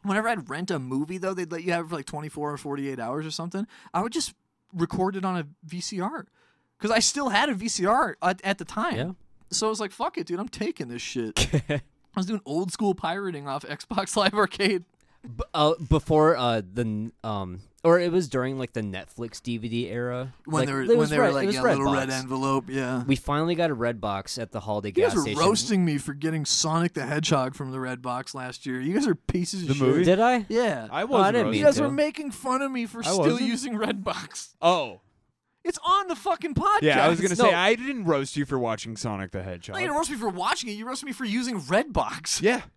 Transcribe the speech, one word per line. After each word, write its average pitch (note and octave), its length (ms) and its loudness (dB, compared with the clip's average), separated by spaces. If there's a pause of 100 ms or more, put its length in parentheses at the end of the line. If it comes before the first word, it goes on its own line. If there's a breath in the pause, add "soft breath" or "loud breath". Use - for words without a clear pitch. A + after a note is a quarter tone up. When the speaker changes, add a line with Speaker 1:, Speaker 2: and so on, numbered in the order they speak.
Speaker 1:
whenever G3+ 260 0
I'd F#3 220 -4
rent E3+ 200 -6
a E3+ 80 -2
movie, C3+ 380 -4
though, F#3 160 -4
they'd F3+ 180 -6
let E3+ 140 -8
you F3+ 80 0
have E3+ 140 -2
it - 20 -16
for, E3+ 60 -6
like, C#3 100 -6
twenty-four D3 480 -6
or C#3+ 60 -8
forty-eight C#3 420 -6
hours C3 240 -4
or D#3 60 -8
something. F3 360 -6 (280 loud breath)
I C#4 80 2
would A#3 100 -4
just - 220 -4 (400)
record F#3 420 0
it F#3+ 80 -4
on F#3 140 0
a D#3 80 -4 (180)
V F3 160 -10
C F#3 220 -6
R, C#4+ 240 -6 (520)
'cause G#3 120 -2
I A#3 80 4
still C#4 320 0
had A3 180 4
a B3+ 60 0
V G3+ 140 -4
C F#3 180 -2
R A3+ 340 2
at, F#3 240 0
at G3 140 0
the - 80 -12
time. C4 300 -4
Speaker 2:
Yeah. F#3 160 -4 (380)
Speaker 1:
So A3 180 0
I - 20 2
was G#3+ 100 -4
like, G3+ 120 -4
"Fuck D#4 260 -4
it, - 80 -6
dude. F3 120 -4
I'm G#3 120 -6
taking G#3 380 -6
this A#2+ 120 -10
shit." - 480 -2 (160)
Speaker 2:
<laughs> - 60 -8
Speaker 1:
I D3 100 0 (340)
was F#3 120 -2
doing G#3 180 -4
old E3+ 280 -2
school G3+ 220 2
pirating F3 540 -6
off C3+ 160 -6
Xbox F#3+ 520 -4
Live G3 180 4
Arcade. G3 500 2 (420)
Speaker 2:
B-, A#2 180 -8 (100)
uh, D3+ 200 4 (140)
before, D#3 480 6
uh, A#2+ 260 2 (100)
the A#2+ 100 -2
n-, A2 300 -4 (120)
um, G2 360 -6 (240)
or E3+ 160 8
it F3 100 0
was E3+ 180 2
during, C3 300 -2
like, B2+ 140 -6
the A#2 80 -4
Netflix G#2+ 640 -8
D A#2 160 -4
V A2+ 100 -6
D A#2 200 -2
era. B2 440 -6 (120)
Speaker 1:
When D#3 180 0
Speaker 2:
Like, D3+ 40 2
Speaker 1:
they C#3+ 60 -2
were, C3+ 100 0
Speaker 2:
it B2 60 -2
Speaker 1:
when A#3 100 8
Speaker 2:
was A3+ 120 4
Speaker 1:
they D3 80 2
were, - 60 6
Speaker 2:
red, - 100 4
Speaker 1:
like, C#3 100 2
Speaker 2:
it - 20 2
was - 100 2
Speaker 1:
yeah, C4 60 0
Speaker 2:
red G3 160 4
Speaker 1:
little C#3 140 2
red C3+ 160 0
Speaker 2:
box. C3 140 0
Speaker 1:
envelope, C3 460 0
yeah. B2+ 360 -2
Speaker 2:
We C3+ 120 2
finally D#3 380 0
got E3 160 2
a C#3+ 40 0
red A#2 260 -2
box G2 380 -4
at A2+ 140 -8
the A2 80 -6
Holiday G#2 280 -2
Speaker 1:
You F#2+ 60 -6 (100)
guys A4+ 80 4
Speaker 2:
gas - 40 -4
Speaker 1:
were E3 60 2
Speaker 2:
station. - 180 0
Speaker 1:
roasting G3 440 4
me D3+ 140 2
for C#3+ 160 -6
getting D#3 300 -2
Sonic E3 500 2
the C#3 120 -2
Hedgehog C#3 480 2
from C3+ 160 -6
the C3 100 -6
red B2+ 220 -6
box B2+ 320 -6
last B2+ 320 -10
year. B2+ 140 -4
You D3+ 140 0
guys C#4 120 4
are F#3+ 80 4
pieces F3+ 480 -4
of D#3+ 60 -4
Speaker 3:
The C#3 60 4
Speaker 1:
shit. C#3+ 120 2
Speaker 3:
movie? D3 180 6
Speaker 2:
Did F#3 160 6
I? A#3 280 4
Speaker 1:
Yeah. G#3 420 0
Speaker 3:
I C#3+ 120 -2
Speaker 2:
Oh, - 20 -2
I - 0 -
Speaker 3:
wasn't A3+ 300 4
Speaker 2:
didn't A#3 140 4
Speaker 1:
You A3+ 40 0
Speaker 2:
mean A3 120 2
Speaker 1:
guys D4 120 8
Speaker 2:
to. D4 60 2
Speaker 1:
were C#4+ 80 2
making D4 420 -2
fun B3+ 300 -2
of C#4 100 -4
me A#3+ 140 -2
for A#3 140 -10
Speaker 3:
I - 20 -6
Speaker 1:
still F#3+ 160 0
Speaker 3:
wasn't. A#3+ 240 4
Speaker 1:
using A#3+ 340 -2
red G#3 260 -4
box. - 580 -8
Speaker 3:
Oh. D#3 400 2 (640)
Speaker 1:
It's E4+ 220 -4
on F#4+ 220 4
the F4 80 -2
fucking E4 400 -4
podcast. G4 280 2
Speaker 3:
Yeah, C#3 220 6
I D3+ 40 8
was E3+ 120 2
gonna F#3 140 2
Speaker 2:
No. - 160 4
Speaker 3:
say, - 40 4
I F#3+ 200 4
didn't B3 300 -6
roast C#3+ 320 0
you C#3+ 100 -2
for C#3 120 -4
watching A2+ 380 -4
Sonic G2 360 -6
the F#2 100 -6
Hedgehog. F#2 320 -10
Speaker 1:
No, F#4+ 60 -4
you F#4 60 -2
didn't D4 100 0
roast - 160 0
me C#4 40 -6
for A3 120 -4
watching G3 420 -2
it. G#3 40 -4
You A3 120 -8
roasted C4 200 -8
me C4+ 60 -8
for C4 120 -8
using A#3 340 -2
red F#3+ 340 0
box. - 480 -2
Speaker 3:
Yeah. A3 220 2 (140)